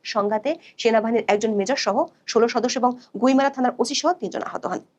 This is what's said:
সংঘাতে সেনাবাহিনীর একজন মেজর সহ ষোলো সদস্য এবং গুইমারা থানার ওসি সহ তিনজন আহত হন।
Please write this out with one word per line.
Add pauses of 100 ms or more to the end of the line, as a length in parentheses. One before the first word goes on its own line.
(120)
সংঘাতে (320)
সেনাবাহিনীর
একজন
মেজর
সহ (340)
ষোলো
সদস্য
এবং (300)
গুইমারা
থানার
ওসি
সহ (100)
তিনজন
আহত
হন। (160)